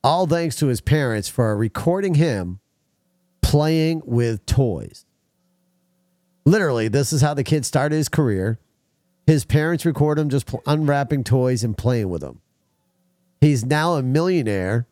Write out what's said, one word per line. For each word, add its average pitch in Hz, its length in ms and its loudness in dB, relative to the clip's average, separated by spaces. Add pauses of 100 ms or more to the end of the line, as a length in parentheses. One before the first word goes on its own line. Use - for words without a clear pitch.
All 170 240 2
thanks 165 300 -2
to 147 100 0
his 120 140 0
parents 123 480 0
for 110 260 0
recording 170 600 -2
him 98 440 0 (840)
playing 160 600 2
with 117 420 -2
toys. 90 600 -2 (1400)
Literally, 147 440 2
this 131 240 0
is 139 80 2
how 147 120 2
the 139 100 -2
kid 151 220 0
started 151 300 0
his 151 140 -2
career. 110 500 0 (680)
His 151 180 2
parents 156 400 0
record 151 340 0
him 151 100 -2
just 131 180 -2
pl-, - 180 -8
unwrapping 143 580 0
toys 127 400 0
and 110 140 -4
playing 113 320 0
with 85 120 -6
them. 65 200 -14 (1000)
He's 143 240 4
now 151 300 0
a 139 100 0
millionaire. 123 880 0